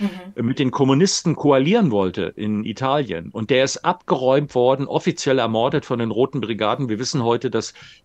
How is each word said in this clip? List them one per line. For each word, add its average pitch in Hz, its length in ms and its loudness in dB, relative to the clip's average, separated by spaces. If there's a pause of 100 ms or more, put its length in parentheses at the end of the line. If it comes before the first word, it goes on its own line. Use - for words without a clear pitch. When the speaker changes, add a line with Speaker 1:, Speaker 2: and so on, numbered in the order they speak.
Speaker 1:
Mhm. 185 440 -6
Speaker 2:
mit 127 140 -2
den 131 140 0
Kommunisten 143 640 2
koalieren 147 560 4
wollte 95 420 -2
in 107 300 -4
Italien. 113 680 -4
Und 110 200 -8
der 131 120 4
ist - 220 -4
abgeräumt 139 720 0
worden, 131 320 2
offiziell 135 500 0
ermordet 120 460 0
von 123 160 -4
den 117 100 -2
Roten 123 300 0
Brigaden. 113 480 -2
Wir 107 100 -2
wissen 127 240 -2
heute, 120 260 0
dass 117 240 -4 (320)